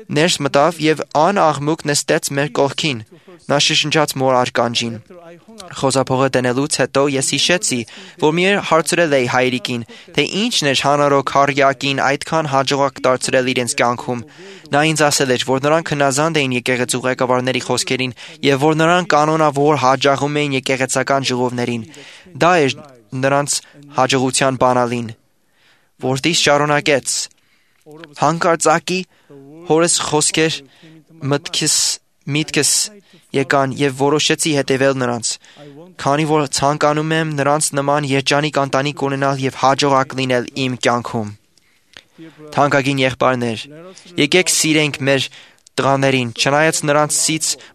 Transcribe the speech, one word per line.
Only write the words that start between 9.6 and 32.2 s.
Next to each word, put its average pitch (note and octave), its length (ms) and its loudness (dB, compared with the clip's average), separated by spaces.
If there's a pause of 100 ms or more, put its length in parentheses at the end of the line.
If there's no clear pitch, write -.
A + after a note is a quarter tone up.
թե D3+ 140 0 (100)
ինչն G3+ 360 0
էր B2+ 100 0
հանրօք C#3+ 540 2
Հարյակին C#3 680 2
այդքան D3 460 -2
հաջողակ C3+ 520 0
դարձրել B2+ 480 0
իրենց B2 240 -2
կյանքում։ A#2+ 520 -2 (420)
Նա C#3+ 160 0
ինձ D#3+ 180 2
ասել C#3+ 320 2
էր, A#2+ 100 0
որ C3 200 0
նրանք D#3 300 0
հնազանդ D3 460 0
էին B2+ 180 -2
եկեղեցու B2 460 -2
ղեկավարների B2+ 600 0
խոսքերին B2+ 540 -4 (220)
և C#3 200 2
որ D#3 160 4
նրանք E3+ 340 2
կանոնավոր D3+ 680 4
հաճախում C3+ 580 2
էին C#3+ 200 -2
եկեղեցական C3 680 0
ժողովներին։ B2 600 -2 (440)
Դա E3 240 2
էր C#3 220 2 (340)
նրանց C#3 480 0 (300)
հաջողության C3 680 0
բանալին։ B2 520 0 (880)
Որդիս C3+ 400 -2
շարունակեց. D3 680 2 (1040)
«Հանկարծակի E3 880 0 (600)
հորս E3 380 2
խոսքեր D3+ 580 0 (600)
մտքս, D3 560 -2 (520)